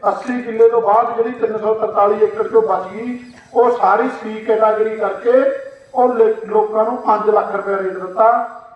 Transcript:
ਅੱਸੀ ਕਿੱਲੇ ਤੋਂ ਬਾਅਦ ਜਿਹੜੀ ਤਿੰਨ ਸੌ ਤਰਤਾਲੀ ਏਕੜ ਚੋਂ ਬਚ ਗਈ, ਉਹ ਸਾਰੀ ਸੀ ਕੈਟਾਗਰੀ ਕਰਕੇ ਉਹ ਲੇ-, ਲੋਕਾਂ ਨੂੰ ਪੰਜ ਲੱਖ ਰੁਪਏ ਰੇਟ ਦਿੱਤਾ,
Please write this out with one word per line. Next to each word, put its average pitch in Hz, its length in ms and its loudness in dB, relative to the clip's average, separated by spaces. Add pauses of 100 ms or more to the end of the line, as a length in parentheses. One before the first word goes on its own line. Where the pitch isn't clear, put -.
ਅੱਸੀ 247 340 -4
ਕਿੱਲੇ 226 260 2
ਤੋਂ 233 140 2
ਬਾਅਦ 220 340 2
ਜਿਹੜੀ 226 140 0
ਤਿੰਨ 220 280 -4
ਸੌ 214 160 0
ਤਰਤਾਲੀ 214 500 2
ਏਕੜ 208 240 -2
ਚੋਂ 220 140 4
ਬਚ 190 300 -2
ਗਈ, 240 320 -10 (300)
ਉਹ 247 160 4
ਸਾਰੀ 214 380 2
ਸੀ 220 360 -10
ਕੈਟਾਗਰੀ 220 520 0
ਕਰਕੇ 202 360 -2 (640)
ਉਹ 247 200 2
ਲੇ-, 220 320 0
ਲੋਕਾਂ 214 380 0
ਨੂੰ 240 120 -4
ਪੰਜ 214 340 0
ਲੱਖ 202 240 0
ਰੁਪਏ 196 220 -4
ਰੇਟ 190 160 -4
ਦਿੱਤਾ, 190 580 0 (260)